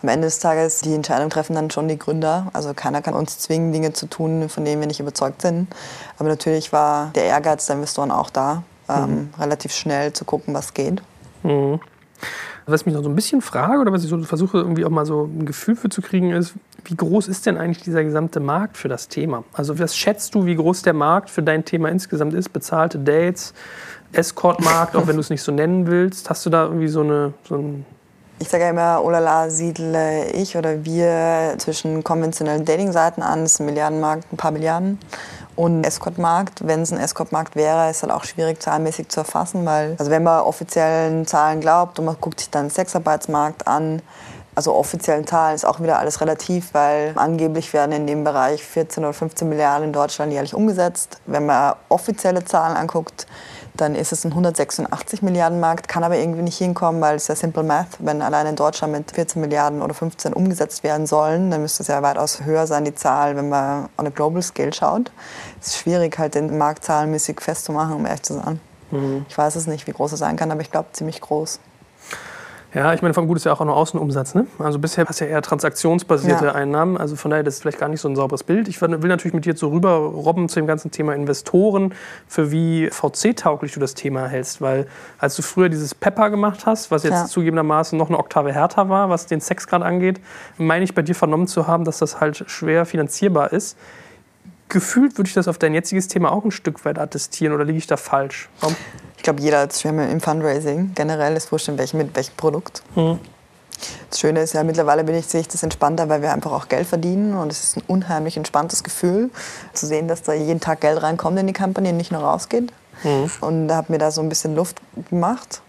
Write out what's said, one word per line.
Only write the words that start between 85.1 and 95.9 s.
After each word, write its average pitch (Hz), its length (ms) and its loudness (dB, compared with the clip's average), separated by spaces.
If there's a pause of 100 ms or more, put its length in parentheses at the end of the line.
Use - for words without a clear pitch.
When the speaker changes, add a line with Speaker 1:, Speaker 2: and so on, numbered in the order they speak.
Speaker 2:
als 147 160 0
du 160 80 -4
früher 185 260 2
dieses 151 280 -4
Pepper 208 340 2
gemacht 208 340 0
hast, 220 280 0
was 156 100 2
jetzt 160 100 2
Speaker 1:
Ja. 175 140 2
Speaker 2:
zugegebenermaßen 160 720 2
noch 156 100 2
eine 165 120 2
Oktave 143 320 0
härter 180 360 2
war, 190 220 4
was 170 160 0
den 156 140 0
Sex - 260 -4
gerade 180 180 2
angeht, 180 360 2 (360)
meine 165 280 4
ich 185 100 -2
bei 170 80 4
dir 170 140 0
vernommen 170 320 4
zu 160 180 0
haben, 170 180 2
dass 160 140 -2
das - 220 -2
halt 151 260 0
schwer 165 400 0
finanzierbar 160 680 2
ist. - 240 -2 (920)
Gefühlt 247 500 2
würde 196 80 2
ich - 80 -6
das 180 140 2
auf 165 100 -2
dein 151 160 2
jetziges 185 320 0